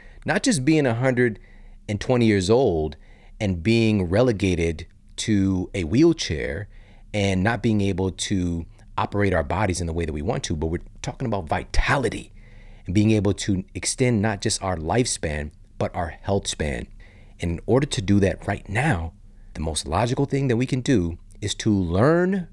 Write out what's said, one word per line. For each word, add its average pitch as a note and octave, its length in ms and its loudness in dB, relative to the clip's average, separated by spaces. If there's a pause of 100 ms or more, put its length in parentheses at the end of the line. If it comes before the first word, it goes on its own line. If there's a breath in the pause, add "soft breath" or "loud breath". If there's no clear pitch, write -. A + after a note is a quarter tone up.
(260 loud breath)
not E3 180 0
just D#3+ 220 2
being D3+ 200 4
a A#2+ 80 2
hundred B2 460 2 (480 soft breath)
and G#2 140 -4
twenty B2 240 2
years G2+ 240 4
old F2+ 480 2 (420 soft breath)
and F#2 240 -2
being A2 400 4
relegated F2+ 840 0 (280)
to F#2+ 580 0
a F#2+ 120 -4
wheelchair F#2 840 0 (460 soft breath)
and G2 280 0
not A2+ 220 0
being G#2+ 160 2
able F#2+ 320 0
to F2 540 -4 (320 soft breath)
operate G2+ 360 0
our E2 80 2
bodies F2 380 -2
in F2 80 -4
the D#2+ 60 -4
way E2+ 100 -2
that E2 80 -4
we D2 100 -4
want B2 220 -4
to, - 100 -4
but D#2+ 140 -2
we're E2 160 -4 (180)
talking - 280 -6
about F#2+ 180 -4
vitality - 880 0 (520 soft breath)
and F2 80 -4
being G#2 160 4
able G2+ 240 4
to F#2+ 300 -2 (100)
extend A#2+ 480 0
not G#2 200 -2
just - 200 -2
our F#2 160 -2
lifespan, D#2+ 720 -2 (300)
but - 160 -4
our E2+ 140 -4 (120)
health G2 260 -2
span. C2+ 380 -4 (540 soft breath)
And E2+ 140 -2
in D#2 120 -6
order C3+ 220 2
to - 120 -6
do G2+ 200 4
that F#2 260 0
right G#2 240 -6
now, G2+ 440 -2 (420 soft breath)
the - 40 -10
most D#2 280 -6
logical A#2 380 0
thing C#3 240 -2
that A2+ 60 2
we B2+ 120 0
can B2+ 140 -2
do F2 360 0 (240)
is G2+ 140 -4
to A2 180 2
learn D#3 800 2